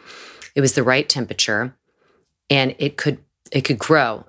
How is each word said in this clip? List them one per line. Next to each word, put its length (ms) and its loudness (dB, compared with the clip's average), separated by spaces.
It 60 0
was 140 4
the 100 2
right 240 2
temperature, 680 -2
and 300 2
it 180 -4
could, 220 -2
it 120 0
could 160 -2
grow. 500 0